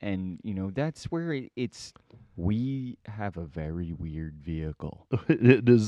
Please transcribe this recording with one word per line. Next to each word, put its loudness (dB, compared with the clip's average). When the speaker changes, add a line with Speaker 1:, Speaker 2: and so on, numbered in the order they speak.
Speaker 1:
and, -6
you -6
know, -4
that's -6
where -4
it, -6
it's, -6
we -2
have -8
a -8
very -6
weird -8
vehicle. -8
Speaker 2:
<laughs> -4
It 8
is 8